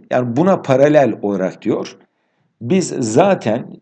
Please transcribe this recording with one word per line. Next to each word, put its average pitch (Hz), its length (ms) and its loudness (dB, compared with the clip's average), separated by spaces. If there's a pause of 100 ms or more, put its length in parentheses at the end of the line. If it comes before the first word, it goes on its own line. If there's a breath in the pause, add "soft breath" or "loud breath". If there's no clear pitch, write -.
(120)
Yani 123 240 -2
buna 180 260 0
paralel 139 600 2
olarak 92 400 -4
diyor. - 360 -6 (640)
Biz 160 260 0 (120)
zaten 120 840 0